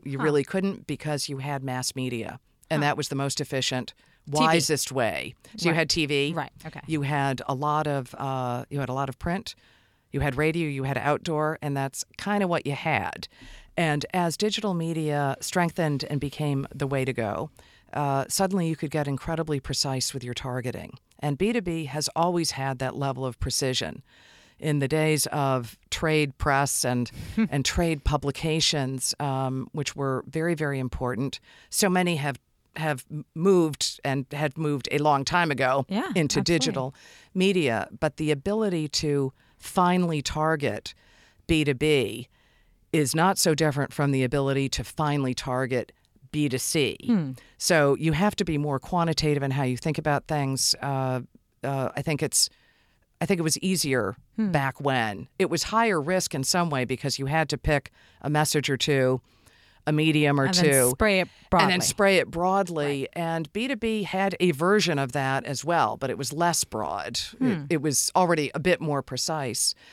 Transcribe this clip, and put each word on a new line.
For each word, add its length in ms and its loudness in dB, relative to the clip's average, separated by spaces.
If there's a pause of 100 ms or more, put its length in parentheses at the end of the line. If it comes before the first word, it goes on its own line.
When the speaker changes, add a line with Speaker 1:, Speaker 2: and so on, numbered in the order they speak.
Speaker 1:
you 140 -6
Speaker 2:
Huh. 60 -2
Speaker 1:
really 180 4
couldn't 420 -4
because 440 -4
you 100 -6
had 240 -6
mass 320 -4
media. 440 -6 (300)
And 140 2
Speaker 2:
Huh. 60 2
Speaker 1:
that 80 0
was 120 -2
the 60 -4
most 260 -2
efficient, 520 -4 (340)
Speaker 2:
T 60 -8
V. 40 0
Speaker 1:
wisest 540 2
way. 420 0 (240)
So 80 -4
you 60 4
Speaker 2:
Right. 60 2
Speaker 1:
had 120 0
T 180 2
V. 260 0
Speaker 2:
Right, 180 -6 (140)
okay. 220 -12
Speaker 1:
You 160 -2
had 440 0
a 80 0
lot 320 0
of, 300 -2
uh, 520 -4
you 100 -6
had 100 -4
a 40 -4
lot 160 -2
of 100 -10
print. 360 -6 (560)
You 100 -2
had 140 0
radio, 320 0
you 160 -4
had 160 -2
outdoor, 640 0
and 140 -2
that's 260 -4 (140)
kinda 300 0
what 200 0
you 60 -2
had. 540 -2 (500)
And 360 0
as 240 0
digital 380 0
media 640 0
strengthened 720 0
and 80 -2
became 540 -2
the 140 -4
way 180 0
to 80 -4
go, 360 -4 (440)
uh, 340 0
suddenly 420 0
you 60 -2
could 160 -6
get 160 0
incredibly 520 -4
precise 540 -2
with 100 -8
your 120 -8
targeting. 580 -6 (240)
And 220 -4
B 140 2
two 80 2
B 240 -4
has 300 -4
always 360 2
had 260 -4
that 180 -4
level 300 -4
of 140 -6
precision. 640 -4 (560)
In 200 0
the 100 0
days 380 2
of 500 -2 (120)
trade 480 0
press 460 2
and, 260 0 (280)
Speaker 2:
<laughs> 120 2
Speaker 1:
and 140 0
trade 400 0
publications, 1160 0
um, 520 -2
which 240 -6
were 320 -4
very, 260 -2
very 260 -2
important, 600 -4 (300)
so 200 2
many 280 2
have 200 -4 (380)
have 360 -2
m-, 140 -8 (100)
moved 680 2
and 280 0
had 260 -2
moved 340 -2
a 80 0
long 260 4
time 260 2
ago 380 2
Speaker 2:
Yeah, 120 -2 (140)
Speaker 1:
into 240 2
Speaker 2:
absolutely. 40 0
Speaker 1:
digital 520 0 (380)
media, 540 2 (120)
but 180 0
the 140 0
ability 580 0
to 440 0 (240)
finally 640 2
target 720 -2 (540)
B 160 4
two 100 2
B 540 2 (640)
is 220 2
not 220 4
so 160 4
different 400 0
from 180 2
the 120 2
ability 460 0
to 140 -4
finally 500 -2
target 580 -2 (400)
B 180 0
two 80 -2
C. 480 0
Speaker 2:
Hmm. 260 2 (260)
Speaker 1:
So 380 4
you 180 2
have 240 2
to 80 0
be 120 0
more 220 0
quantitative 640 0
in 80 0
how 120 0
you 140 0
think 200 -2
about 300 0
things. 540 0
Uh, 400 -2 (420)
uh, 320 -2
I 60 -4
think 220 0
it's, 260 0 (720)
I 40 -2
think 140 2
it 40 0
was 160 0
easier 560 0 (220)
Speaker 2:
Hmm. 140 0
Speaker 1:
back 280 0
when. 480 0 (100)
It 120 2
was 140 0
higher 380 2
risk 320 -2
in 100 -2
some 260 2
way 160 0
because 340 -4
you 60 -4
had 240 2
to 80 -2
pick 340 0 (300)
a 80 -4
message 400 2
or 80 2
two, 420 2 (680)
a 40 0
medium 480 4
or 60 4
Speaker 2:
And 80 2
then 120 4
Speaker 1:
two, 260 6
Speaker 2:
spray 280 2
it 80 0 (240)
Speaker 1:
and 100 6
then 60 6
Speaker 2:
broadly. 140 4
Speaker 1:
spray 360 4
it 140 2
broadly. 720 0
Speaker 2:
Right. 80 -6 (120)
Speaker 1:
And 300 -2
B 160 -2
two 80 -2
B 280 -2
had 360 -2
a 120 4
version 480 2
of 140 -2
that 320 0
as 200 -6
well, 320 2
but 120 -4
it 80 -2
was 140 -6
less 320 0
broad. 560 -4
It, 200 -10
Speaker 2:
Hmm. 300 0
Speaker 1:
it 120 2
was 340 0
already 380 2
a 60 -4
bit 200 2
more 220 -2
precise. 720 -4 (200)